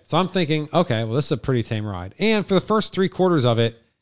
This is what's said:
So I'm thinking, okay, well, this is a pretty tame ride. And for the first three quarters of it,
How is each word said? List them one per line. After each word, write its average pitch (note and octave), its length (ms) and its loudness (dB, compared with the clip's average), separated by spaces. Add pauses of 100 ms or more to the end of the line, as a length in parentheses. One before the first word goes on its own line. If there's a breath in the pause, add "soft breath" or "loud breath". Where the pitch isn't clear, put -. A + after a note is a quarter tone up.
So D#3 140 -2
I'm F#3 100 0
thinking, D#3 440 -2
okay, A#2 320 0
well, A2+ 100 -4
this C#3+ 120 -2
is - 60 -2
a C3 40 -2
pretty A#2+ 280 -2
tame G#2+ 220 -6
ride. F#2 320 -8
And G#3+ 280 0
for G3 80 0
the F3+ 60 4
first G#3 320 -2
three F#3 160 0
quarters F3 360 2
of A#2 140 4
it, A2+ 180 2 (260)